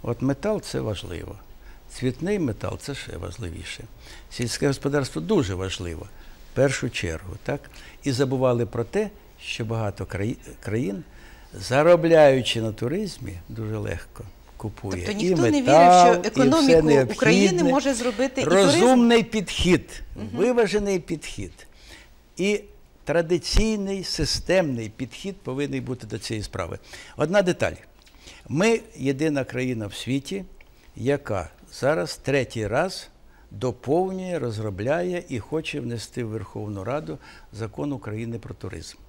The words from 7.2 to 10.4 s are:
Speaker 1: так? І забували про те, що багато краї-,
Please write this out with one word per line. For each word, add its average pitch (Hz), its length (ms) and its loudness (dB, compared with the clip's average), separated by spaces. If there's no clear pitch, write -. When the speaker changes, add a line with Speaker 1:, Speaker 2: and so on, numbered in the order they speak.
Speaker 1:
так? 139 180 -6
І 139 100 -2
забували 127 540 2
про 117 180 -4
те, 208 260 -4
що - 220 -8
багато 110 420 -4
краї-, 101 300 -4